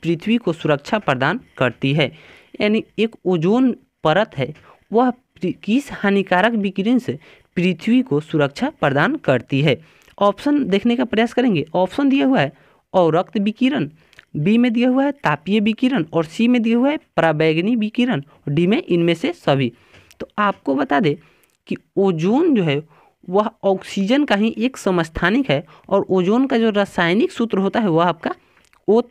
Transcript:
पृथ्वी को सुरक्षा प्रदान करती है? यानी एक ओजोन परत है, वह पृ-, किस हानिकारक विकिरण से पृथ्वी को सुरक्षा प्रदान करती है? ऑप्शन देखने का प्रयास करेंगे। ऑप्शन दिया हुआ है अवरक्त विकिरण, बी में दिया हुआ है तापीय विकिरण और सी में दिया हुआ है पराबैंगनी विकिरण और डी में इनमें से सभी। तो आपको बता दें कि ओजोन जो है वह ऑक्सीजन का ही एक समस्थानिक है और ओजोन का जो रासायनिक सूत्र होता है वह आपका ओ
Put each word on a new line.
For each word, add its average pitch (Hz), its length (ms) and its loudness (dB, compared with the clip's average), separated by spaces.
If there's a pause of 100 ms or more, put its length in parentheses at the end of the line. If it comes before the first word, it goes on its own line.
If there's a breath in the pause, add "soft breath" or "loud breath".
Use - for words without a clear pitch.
पृथ्वी 175 360 -2
को 180 140 -2
सुरक्षा 156 480 -2
प्रदान 147 400 -2 (180)
करती 131 360 -2
है? 147 160 0 (500 loud breath)
यानी 214 220 0 (160)
एक 226 160 -2 (120)
ओजोन 196 480 2 (300)
परत 180 320 0
है, 139 160 -4 (380 soft breath)
वह 247 200 2
पृ-, - 440 -8
किस 247 380 -2
हानिकारक 196 640 0
विकिरण 202 440 -2
से 135 200 -6 (380 soft breath)
पृथ्वी 185 460 0
को 151 200 -2
सुरक्षा 151 480 -2 (100)
प्रदान 156 380 0
करती 135 440 -2
है? 143 180 0 (380 soft breath)
ऑप्शन 254 480 0
देखने 202 300 0
का 247 100 -2
प्रयास 226 260 -2
करेंगे। 226 320 0 (100)
ऑप्शन 185 340 0
दिया 277 180 2
हुआ 262 140 2
है 143 120 -2 (420 soft breath)
अवरक्त 175 440 0
विकिरण, 214 500 -2 (480 soft breath)
बी 175 220 2
में 247 140 2
दिया 240 160 2
हुआ 262 160 2
है 285 100 0
तापीय 185 460 -2
विकिरण 220 520 0
और 165 140 0
सी 233 220 0
में 247 140 2
दिया 226 160 2
हुआ 269 120 2
है 311 80 -2 (180)
पराबैंगनी 160 600 0
विकिरण 214 440 -2
और - 320 -10
डी 170 140 2
में 220 160 2
इनमें 170 320 0
से 165 200 -2
सभी। 139 380 0 (480 soft breath)
तो - 80 -12 (100)
आपको 208 360 -2
बता 277 260 0
दें 156 140 2 (540 soft breath)
कि - 80 -6 (220)
ओजोन 196 560 2
जो 208 80 2
है 147 200 -2 (460 soft breath)
वह 202 220 0 (140)
ऑक्सीजन 196 600 0
का 254 120 -2
ही 220 220 0
एक 247 180 -4
समस्थानिक 190 720 -2
है 147 140 -2 (240 soft breath)
और 196 220 0
ओजोन 196 360 2
का 240 120 0
जो 226 140 2
रासायनिक 196 600 0
सूत्र 220 260 -2
होता 196 220 -2
है 214 80 0
वह 165 160 2
आपका 175 300 -4 (540 soft breath)
ओ 220 120 4 (100)